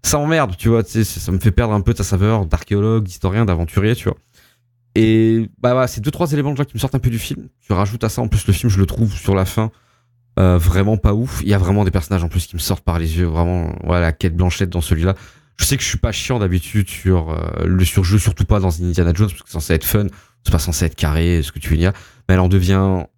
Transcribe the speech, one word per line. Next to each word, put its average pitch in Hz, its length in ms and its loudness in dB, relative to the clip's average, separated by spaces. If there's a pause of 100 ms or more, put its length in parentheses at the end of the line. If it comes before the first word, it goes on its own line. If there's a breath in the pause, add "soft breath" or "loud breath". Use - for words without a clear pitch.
Ça - 140 0
m'emmerde, 147 400 0
tu - 140 0
vois, 113 120 4
tu - 100 -8
sais, 113 120 2
ça - 260 -6
me 92 80 0
fait 107 120 4
perdre 110 240 0
un 101 80 0
peu 117 100 0
de - 60 -2
sa 98 60 -2
saveur 98 420 0
d'archéologue, 104 580 0
d'historien, 98 400 -2
d'aventurier, 95 500 0
tu - 100 -8
vois. - 120 -2 (800 soft breath)
Et, 113 560 4 (100)
bah, 123 120 0
voilà, 127 140 2
c'est - 140 -6
deux, 127 120 -2
trois 165 200 -2
éléments 147 180 -2
déjà 143 140 -2
qui - 100 -10
me 110 60 -4
sortent 139 140 -2
un 127 60 2
peu 123 100 0
du 113 80 -4
film. - 300 -8 (120)
Tu - 140 -4
rajoutes 101 300 -2
à 110 40 -2
ça, 117 140 -4
en 110 60 -4
plus, 101 180 0
le 101 80 4
film, 117 160 0
je 95 80 2
le 95 80 4
trouve, 110 260 -2
sur - 220 -2
la 95 100 2
fin, 110 260 -2 (680 soft breath)
euh, 90 200 4
vraiment 95 380 2
pas 104 180 2
ouf. 120 280 -4
Il - 60 -2
y 101 60 4
a 101 40 2
vraiment 98 260 2
des 92 60 2
personnages, 90 320 -2
en 85 60 -2
plus, 85 180 -2
qui - 80 -18
me 85 60 -6
sortent - 240 -4
par 82 140 0
les 82 200 -2
yeux, 90 80 2
vraiment, 85 460 -2 (100)
voilà, 87 200 0
la 82 100 0
Cate 85 220 -2
Blanchett 90 340 0
dans 85 120 -2
celui-là. 87 340 0 (420 loud breath)
Je - 80 -2
sais 139 120 0
que - 80 -4
je - 40 -6
suis - 100 -4
pas 117 120 -2
chiant 120 300 -4
d'habitude 95 480 0
sur, 87 420 0
euh, 80 360 -4
le 90 180 2
surjeu, 92 340 2
surtout - 260 0
pas 104 140 2
dans 90 240 0
Indiana 85 320 0
Jones, 104 140 2
parce - 140 -12
que - 60 -20
c'est - 40 -20
censé 82 220 -2
être 80 100 0
fun, 104 220 0 (380 loud breath)
c'est - 60 2
pas 85 80 2
censé 87 260 -2
être 80 120 -2
carré, 82 480 0
ce - 80 -10
que 69 80 -12
tu 76 100 -6
veux 78 60 4
dire, 90 160 2 (360 loud breath)
mais 92 60 4
elle 92 60 4
en 92 80 4
devient 95 560 2 (140)